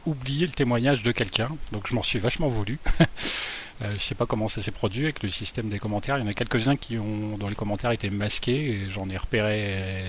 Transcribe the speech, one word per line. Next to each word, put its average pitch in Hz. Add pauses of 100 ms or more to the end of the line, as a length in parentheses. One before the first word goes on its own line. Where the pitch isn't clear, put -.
oublié 139
le 139
témoignage 123
de 117
quelqu'un. 117 (220)
Donc 104
je -
m'en 95
suis -
vachement 127
voulu. 110 (200)
<laughs> 160 (760)
Euh, 104
je -
sais -
pas 120
comment 110
ça 107
s'est -
produit 104
avec 151
le 104
système 107
des 101
commentaires. 107
Il 131
y -
en 104
a 104
quelques-uns 120
qui 117
ont, 107
dont 101
les 101
commentaires 104
étaient 107
masqués, 120
et 101
j'en 95
ai 95
repéré 101